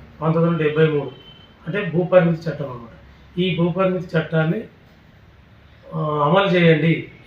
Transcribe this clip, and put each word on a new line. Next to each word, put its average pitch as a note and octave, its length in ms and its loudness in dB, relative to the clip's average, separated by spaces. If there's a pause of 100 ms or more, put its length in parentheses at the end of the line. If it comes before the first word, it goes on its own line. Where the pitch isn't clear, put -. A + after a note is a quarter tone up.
(220)
పంతొమ్మిది E3 260 2
వందల D#3+ 160 0
డెబ్బై D3+ 240 2
మూడు, C#3+ 240 -2 (560)
అంటే F#3 280 -4
భూ F3+ 80 2
పరిమితి E3+ 460 2
చట్టం C#3+ 160 -8
అన్నమాట. A#2+ 320 -14 (420)
ఈ F3+ 180 0
భూ E3+ 120 0
పరిమితి F#3 480 -2
చట్టాన్ని, D#3+ 440 -2 (1300)
ఆ, D#3+ 40 -4
అమలు D3+ 500 2
చేయండి, E3 580 2 (200)